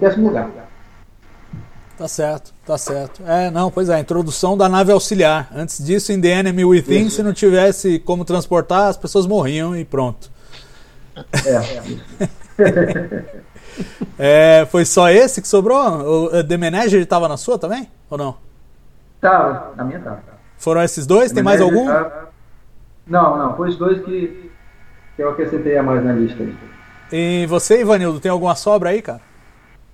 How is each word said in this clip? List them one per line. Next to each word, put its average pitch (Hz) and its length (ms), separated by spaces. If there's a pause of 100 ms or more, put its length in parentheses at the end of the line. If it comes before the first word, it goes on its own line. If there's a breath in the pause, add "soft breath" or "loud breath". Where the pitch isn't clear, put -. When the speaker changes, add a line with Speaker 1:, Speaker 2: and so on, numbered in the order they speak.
Speaker 1:
décimo 208 280
lugar. 113 200 (1500)
Speaker 2:
Tá 165 100
certo, 151 460 (100)
tá 151 140
certo. 139 480
É, 175 240
não, 175 200
pois 180 200
é, 170 60
a 156 40
introdução 175 560
da 190 140
nave 190 200
auxiliar. 156 640
Antes 151 300
disso, 202 280
In 196 80
the 175 80
Enemy 185 360
Within, 180 420
Speaker 1:
Isso. 208 100
Speaker 2:
se 214 60
não 202 120
tivesse 190 640
como 180 260
transportar, 180 640
as 190 80
pessoas 185 300
morriam 165 500
e 165 80
pronto. 127 460 (1160 soft breath)
Speaker 1:
É. - 1900
Speaker 2:
<laughs> - 140 (680 loud breath)
É, 156 520
foi 175 140
só 175 240
esse 226 320
que - 80
sobrou? 208 300
O, 160 580
eh, 170 60
The 170 160
Menagerie 180 480
tava 170 220
na 143 100
sua 240 200
também? 220 300 (220)
Ou 147 80
não? 139 180 (840)
Speaker 1:
Tava, 165 560
na 127 100
minha 147 160
tava. 110 220 (360)
Speaker 2:
Foram 165 240
esses 160 240
dois? 214 240
Speaker 1:
The 240 60
Speaker 2:
Tem 202 80
mais 202 160
Speaker 1:
Menagerie 190 280
Speaker 2:
algum? 160 220
Speaker 1:
tava. 160 180 (760)
Não, 165 320
não, 131 180
foi 175 140
os 170 60
dois 185 280
que, 180 460 (640)
que 147 60
eu 143 80
acrescentei 151 480
a 135 40
mais 127 220
na 123 80
lista 113 300
aí. 110 120 (560)
Speaker 2:
E 170 360
você, 175 340
Ivanildo, 185 400
tem 185 100
alguma 175 240
sobra 196 360
aí, 208 100
cara? 120 200 (720)